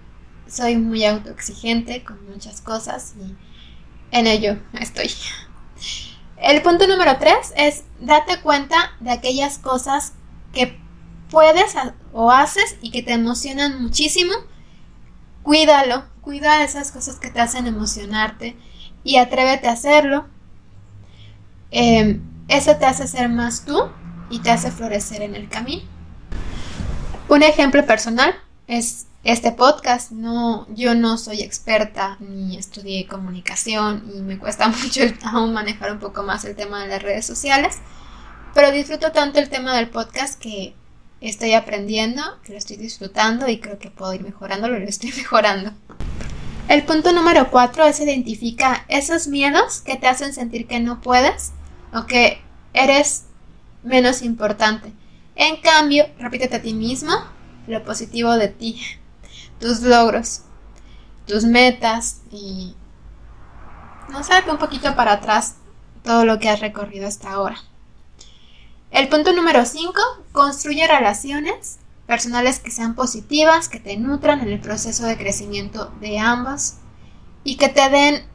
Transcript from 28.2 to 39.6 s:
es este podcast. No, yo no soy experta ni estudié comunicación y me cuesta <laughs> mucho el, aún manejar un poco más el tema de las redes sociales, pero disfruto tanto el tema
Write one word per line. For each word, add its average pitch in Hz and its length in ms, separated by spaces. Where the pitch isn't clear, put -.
es 233 400
este 233 280
podcast. 247 580
No, 226 640
yo 233 200
no 226 240
soy 214 240
experta 202 800
ni 190 360
estudié 190 500
comunicación 202 960
y 202 60
me 190 180
cuesta - 300
<laughs> 226 140
mucho - 200
el, 240 220
aún 226 280
manejar 208 400
un 208 60
poco 208 240
más 202 220
el 208 120
tema 202 260
de 196 60
las 196 140
redes 202 240
sociales, 277 520
pero 285 160
disfruto 302 420
tanto 294 260
el 285 100
tema 262 280